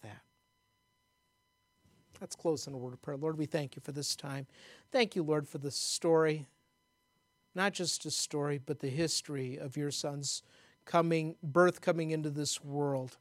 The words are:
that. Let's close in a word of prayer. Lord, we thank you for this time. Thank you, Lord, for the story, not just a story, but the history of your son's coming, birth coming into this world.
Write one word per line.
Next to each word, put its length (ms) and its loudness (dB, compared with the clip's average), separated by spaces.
that. 220 -18
Let's 160 -12
close 320 -2
in 60 -10
a 40 -8
word 160 -8
of 80 -18
prayer. 140 -8
Lord, 220 -2
we 80 0
thank 300 -4
you 60 -14
for 120 -10
this 220 -4
time. 320 -8
Thank 240 2
you, 80 0
Lord, 240 2
for 120 -10
the 120 -6
story, 760 2
not 200 2
just 320 -2
a 60 -4
story, 460 0
but 220 -6
the 100 -2
history 680 -2
of 220 -6
your 140 0
son's 500 -4
coming, 600 4
birth 360 6
coming 320 2
into 200 0
this 300 -4
world. 600 -2